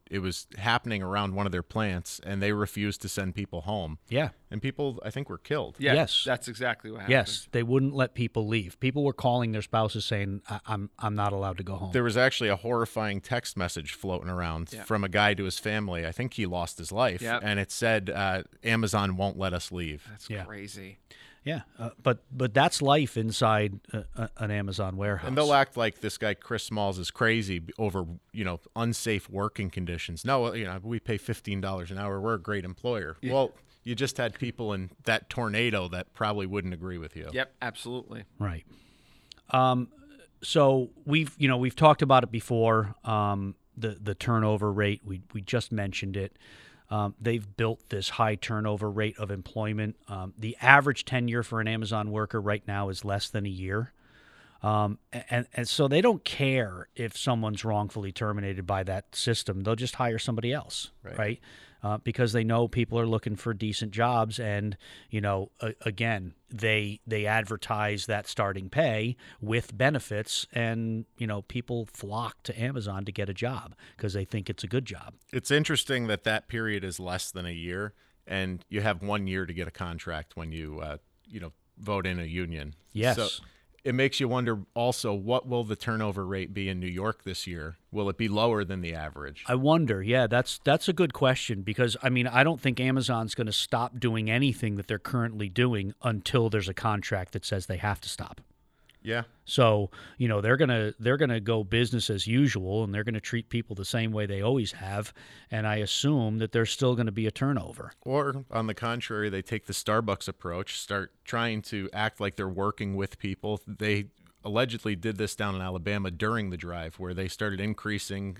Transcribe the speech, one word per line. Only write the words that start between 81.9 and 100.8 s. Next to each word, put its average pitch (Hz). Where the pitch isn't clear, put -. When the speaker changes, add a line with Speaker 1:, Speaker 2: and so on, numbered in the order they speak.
Speaker 1:
in 90
a 85
union. 82
Speaker 2:
Yes. 113
Speaker 1:
So 110
it 131
makes 131
you 131
wonder 120
also, 120
what 107
will 123
the 107
turnover 107
rate 95
be 98
in 92
New 92
York 95
this 92
year? 80
Will 101
it 90
be 113
lower 107
than 92
the 82
average? 73
Speaker 2:
I 123
wonder. 131
Yeah, 120
that's, 120
that's 147
a 185
good 160
question 127
because, 110
I 135
mean, 123
I 127
don't 156
think 127
Amazon's 127
gonna 110
stop 120
doing 113
anything 117
that 98
they're 107
currently 110
doing 107
until 113
there's 101
a 98
contract 101
that -
says 95
they -
have 101
to -
stop. -
Speaker 1:
Yeah. 117
Speaker 2:
So, 107
you 123
know, 107
they're 117
gonna, 117